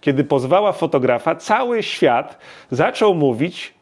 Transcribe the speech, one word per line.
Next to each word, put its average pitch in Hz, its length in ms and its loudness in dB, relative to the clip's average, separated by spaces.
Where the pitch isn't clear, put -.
Kiedy 139 220 0
pozwała 147 480 2
fotografa, 131 640 0
cały 240 480 -2
świat - 540 0
zaczął 175 440 0
mówić 135 680 -2